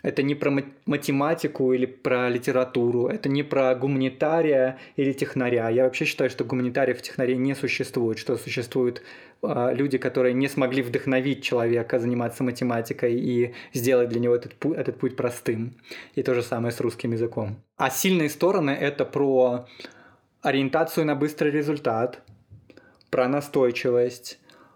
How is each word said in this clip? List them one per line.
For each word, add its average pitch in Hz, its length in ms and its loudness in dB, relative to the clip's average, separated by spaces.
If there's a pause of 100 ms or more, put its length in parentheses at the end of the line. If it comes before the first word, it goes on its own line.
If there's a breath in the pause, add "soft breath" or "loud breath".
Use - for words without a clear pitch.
это 143 200 0
не 143 120 0
про 143 160 0
мат-, 139 360 -4
математику 143 880 0
или 127 140 2
про 127 420 -2
литературу, 123 800 0
это 110 240 -4
не 143 120 2
про 135 320 2
гуманитария 135 1040 2 (180 loud breath)
или 139 160 2
технаря. 123 580 0
Я 123 140 4
вообще 131 200 0
считаю, 139 260 0
что - 140 -4
гуманитариев 127 540 0
и - 40 -14
технарей 127 340 0
не 135 180 0
существует, 120 640 -2
что 123 180 -2
существуют, 123 680 -4 (400 loud breath)
э, 127 320 0
люди, 135 240 0
которые 127 360 2
не 135 140 2
смогли 135 340 0
вдохновить 131 600 0
человека 117 560 2
заниматься 120 460 -2
математикой 120 680 -2
и 120 400 0 (180 loud breath)
сделать 123 360 2
для 117 120 -2
него 120 160 4
этот - 180 -8
пу-, 147 200 -2
этот 135 240 -4
путь 127 180 -2
простым. 120 580 -4 (400 loud breath)
И 139 80 -2
то 127 120 0
же 120 80 2
самое 117 280 -2
с 117 100 -6
русским 120 320 -2
языком. 113 440 -4 (200)
А 135 140 0
сильные 175 400 2
стороны — 175 400 2 (100)
это 143 240 -2
про 127 640 2 (760 loud breath)
ориентацию 143 640 2
на 147 100 0
быстрый 151 340 0
результат, 139 720 0 (880 loud breath)
про 127 160 2
настойчивость, 127 1120 0 (380 soft breath)